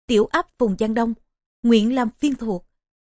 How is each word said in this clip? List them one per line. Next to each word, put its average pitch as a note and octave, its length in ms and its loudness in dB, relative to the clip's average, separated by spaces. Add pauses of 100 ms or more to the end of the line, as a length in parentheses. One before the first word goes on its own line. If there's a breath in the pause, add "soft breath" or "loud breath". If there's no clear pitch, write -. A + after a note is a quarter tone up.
tiểu A3+ 200 2
áp - 320 -6
vùng G3+ 200 0
Giang A3 160 -4
Đông, A#3 200 -2 (480)
nguyện A#3 320 4
làm B3 160 -2
phiên C#4+ 240 -2
thuộc, A3 320 -8 (460)